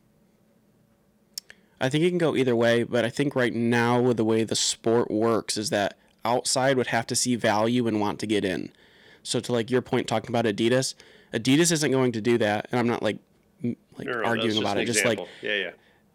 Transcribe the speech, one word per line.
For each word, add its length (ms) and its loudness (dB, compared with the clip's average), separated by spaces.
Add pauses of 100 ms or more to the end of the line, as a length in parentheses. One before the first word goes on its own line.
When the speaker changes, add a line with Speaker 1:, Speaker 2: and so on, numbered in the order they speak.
(1800)
Speaker 1:
I 100 0
think 140 0
it 60 2
can 80 -2
go 180 0
either 200 2
way, 280 4
but 220 0
I 60 -2
think 240 -2
right 180 0
now 480 2
with 160 2
the 80 0
way 180 2
the 120 -4
sport 560 0
works 460 0
is 120 -6
that 260 -2 (300)
outside 500 0
would 120 0
have 200 -2
to 80 -6
see 200 0
value 520 2
and 140 0
want 200 -2
to 40 -6
get 180 0
in. 280 -4 (500)
So 200 -4
to, 100 -8
like, 180 0
your 120 2
point 260 -2
talking 220 -2
about 160 0
Adidas, 500 2 (380)
Adidas 380 2
isn't 200 0
going 220 2
to 80 -4
do 180 2
that, 320 0
and 80 0
I'm 80 2
not, 160 -2
like, 140 -2 (460)
m-, 120 -4 (220)
like, 100 -10
Speaker 2:
No, 60 -6
no, 60 -6
that's 100 -2
Speaker 1:
arguing 200 -2
Speaker 2:
just 120 -2
Speaker 1:
about 160 -2
Speaker 2:
an 60 -2
Speaker 1:
it, 20 -4
just, 200 0
like, 140 0
Speaker 2:
example. 80 -12 (140)
Yeah, 140 -6
yeah. 160 -6 (440)